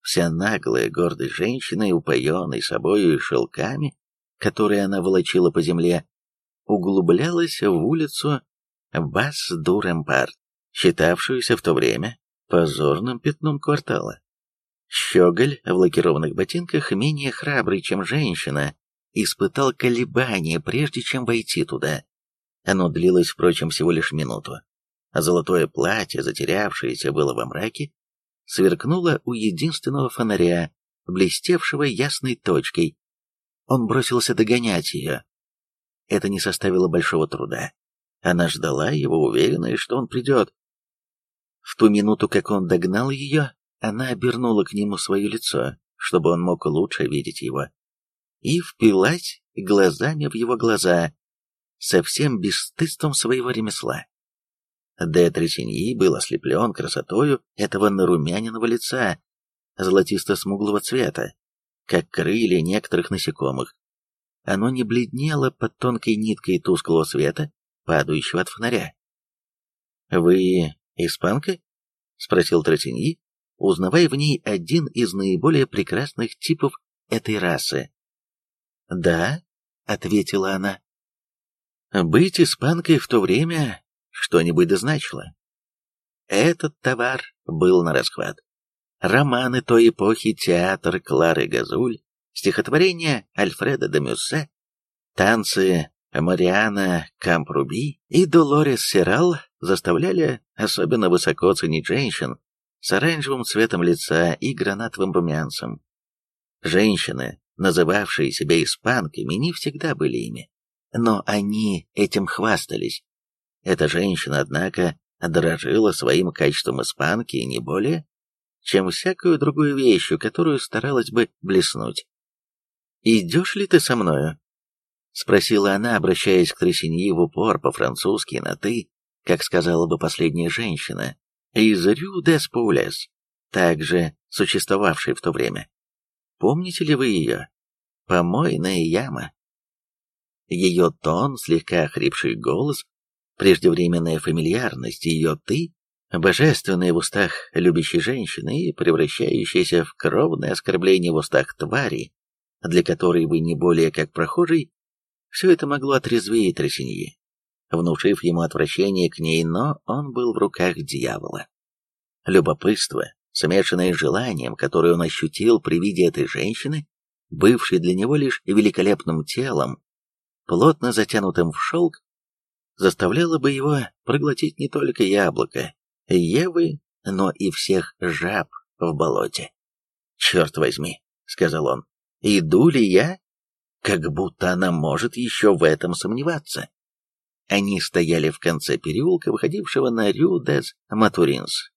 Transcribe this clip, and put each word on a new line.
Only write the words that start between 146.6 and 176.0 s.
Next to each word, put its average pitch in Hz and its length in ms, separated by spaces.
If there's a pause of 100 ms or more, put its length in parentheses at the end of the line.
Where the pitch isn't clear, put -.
в 82 40
устах 90 360 (200)
любящей 85 480
женщины 123 640
и 170 80
превращающееся - 1120
в - 100
кровное 82 580
оскорбление 90 600
в 78 40
устах 76 380
твари, 107 580 (500)
для 85 200
которой 85 440
вы 80 140
не 82 140
более 80 380
как 78 200
прохожий, 165 600 (560)
всё - 220
это 165 160
могло 139 260
отрезвить 110 640
Росиньи, 67 580 (540)
внушив 85 540
ему 85 160
отвращение 85 680
к - 120
ней, 80 240
но 110 420
он 135 260
был 120 220
в - 40
руках 90 380
дьявола. 60 680 (800)
Любопытство, 92 800 (280)
смешанное 90 640
с - 20
желанием, 78 600
которое 82 380
он 85 80
ощутил 90 580
при 82 180
виде 90 280
этой 73 200
женщины, 139 640 (420)
бывшей 92 480
для 87 160
него 113 220
лишь 135 280
великолепным 95 800
телом, 76 560 (640)
плотно 123 440
затянутым 98 640
в - 60
шёлк, 170 440 (760)
заставляло 120 640
бы 139 140
его 139 260 (260)
проглотить 143 540
не 139 100
только 139 360
яблоко - 680 (340)